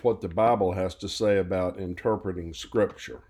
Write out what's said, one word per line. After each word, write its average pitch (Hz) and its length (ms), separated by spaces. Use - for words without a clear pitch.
what - 180
the 95 80
Bible 101 460
has 92 200
to 98 140
say 104 280
about 92 440
interpreting 90 720
Scripture. - 760